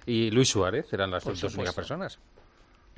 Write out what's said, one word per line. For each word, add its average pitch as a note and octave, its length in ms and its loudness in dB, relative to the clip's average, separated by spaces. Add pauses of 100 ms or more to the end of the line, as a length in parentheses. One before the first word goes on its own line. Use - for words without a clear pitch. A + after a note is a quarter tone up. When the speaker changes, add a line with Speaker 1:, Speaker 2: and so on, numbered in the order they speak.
Speaker 1:
y A2+ 280 2
Luis C3 160 6
Suárez, G2+ 440 0
eran F#2+ 200 0
las F2+ 100 -2
Speaker 2:
Por A2+ 120 -4
Speaker 1:
dos F#2 100 -10
únicas F#2 80 -2
Speaker 2:
supuesto. - 240 -4
Speaker 1:
personas. D3 420 -8 (800)